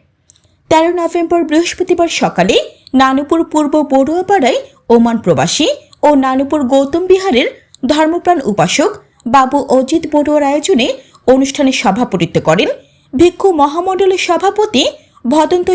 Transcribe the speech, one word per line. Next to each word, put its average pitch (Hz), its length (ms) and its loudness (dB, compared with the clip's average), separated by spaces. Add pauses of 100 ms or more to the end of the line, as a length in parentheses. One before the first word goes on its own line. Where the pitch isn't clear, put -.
(720)
তেরো 320 260 2
নভেম্বর 339 480 -2
বৃহস্পতিবার 339 640 -2
সকালে 214 480 0 (380)
নানুপুর 269 500 0
পূর্ব 302 300 -2 (160)
বড়ুয়াপাড়ায় 330 720 0 (280)
ওমান 233 300 2
প্রবাসী 175 500 0 (340)
ও 285 120 2
নানুপুর 269 500 0
গৌতম 277 420 0
বিহারের 370 420 2 (380)
ধর্মপ্রাণ 320 580 0
উপাসক 208 460 0 (360)
বাবু 262 320 2 (100)
অজিত 262 420 0
বড়ুয়ার 294 340 0
আয়োজনে 294 440 0 (380)
অনুষ্ঠানে 269 460 2
সভাপতিত্ব 196 680 -2
করেন 190 280 0 (440)
ভিক্ষু 349 400 2
মহামণ্ডলের 359 760 0
সভাপতি 392 580 0 (440)
ভদন্ত 320 460 0